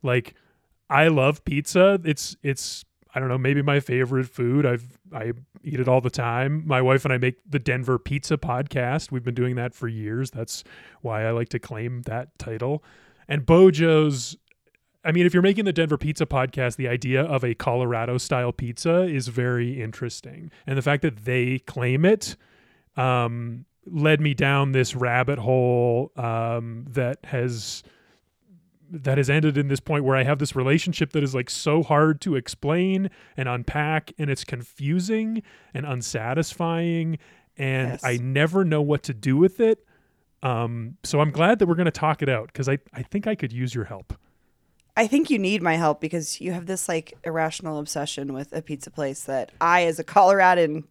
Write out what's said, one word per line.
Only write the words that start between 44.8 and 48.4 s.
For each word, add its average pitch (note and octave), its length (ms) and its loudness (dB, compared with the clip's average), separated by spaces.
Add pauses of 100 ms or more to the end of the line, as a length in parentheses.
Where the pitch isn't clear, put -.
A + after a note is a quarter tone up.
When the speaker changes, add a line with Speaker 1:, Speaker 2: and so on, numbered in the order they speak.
Speaker 2:
I A3 120 2
think C#4+ 200 2
you A#3+ 120 2
need G3 200 0
my E3 140 2
help D#3+ 260 0
because D#3+ 400 -6
you F3+ 120 -6
have F3 140 -8
this, F#3 220 -6
like, E3 260 -6 (100)
irrational D#3+ 560 -4
obsession C#3+ 520 -8
with C3+ 200 -10